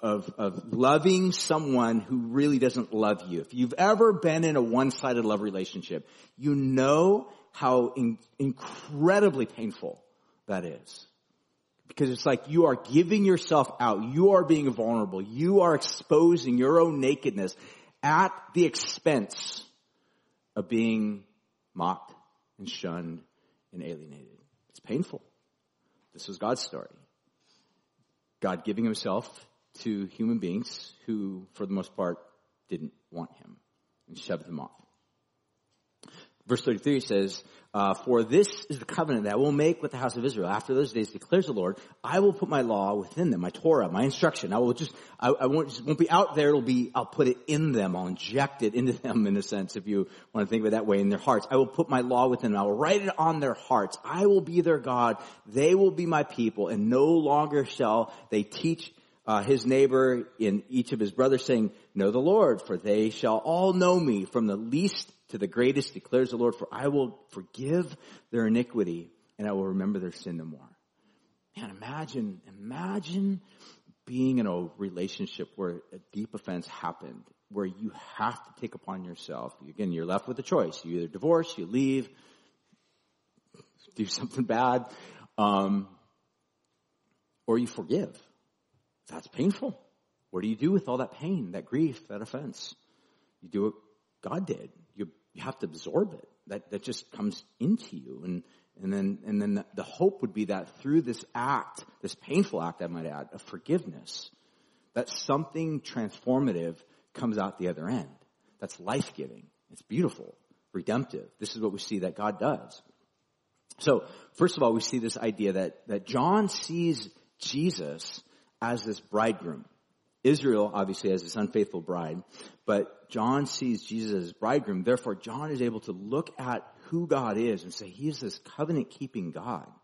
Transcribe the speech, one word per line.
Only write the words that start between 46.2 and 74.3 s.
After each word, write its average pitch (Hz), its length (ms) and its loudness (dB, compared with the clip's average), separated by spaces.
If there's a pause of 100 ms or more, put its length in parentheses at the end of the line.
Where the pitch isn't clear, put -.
there. 147 140 4
It'll 143 120 4
be, 123 320 0
I'll 123 100 0
put - 220 0
it 127 100 4 (120)
in 151 240 2
them. 98 240 2
I'll 92 100 -4
inject 123 560 -2
it 107 120 2
into 123 180 2
them, 113 340 0
in 101 100 2
a 98 60 0
sense, 98 320 -4
if 101 140 -8
you 98 180 0 (260)
want 104 140 0
to 98 40 -6
think 110 120 2
of 110 60 2
it - 20 2
that 110 160 0
way, 101 140 4
in 98 80 4
their 101 100 2
hearts. 120 320 0
I 131 60 4
will 131 100 6
put - 240 -2
my 131 100 4
law 123 280 2
within 123 240 0
them. 101 80 2
I 101 40 2
will 104 140 2
write 185 240 2
it 196 160 -4
on 160 220 2
their 127 140 0
hearts. - 500 0
I 180 220 0
will 202 140 6
be 170 220 0
their 165 160 4
God. 123 380 2 (300)
They 139 280 4
will 190 160 8
be 170 160 -2
my 156 160 2
people. 104 460 0
And 107 200 0
no 131 180 6
longer 147 580 4
shall 113 500 0 (160)
they 104 140 2
teach, - 500 -4 (320)
uh, 107 160 2
his 123 240 2
neighbor 131 640 4 (100)
in 104 300 2
each 127 240 0
of 113 80 0
his 104 100 0
brothers, 127 340 2
saying, 110 280 2 (200)
'Know 98 200 2
the 123 80 2
Lord, 160 420 4
for 92 160 -6
they 107 320 2
shall 110 280 0
all 180 340 2
know 180 260 6
me, 117 260 2
from 113 220 0
the 101 80 0
least 127 580 -2 (180)
to 113 80 -8
the 98 100 -2
greatest, 131 460 0
declares 127 360 0
the 123 60 -4
Lord, 120 180 2
for - 160 -10
I 127 160 -6
will 139 320 0 (120)
forgive 139 640 -4 (340)
their 113 160 0
iniquity, 107 640 0 (260)
and 107 120 -6
I 101 40 -2
will 98 140 -2
remember 95 320 -2
their 90 140 -6
sin 85 240 -10
no 82 80 -10
more.'" 69 260 -16 (840)
Man, 196 140 -12
imagine, 113 760 -8
imagine 175 960 -4 (640)
being 131 340 0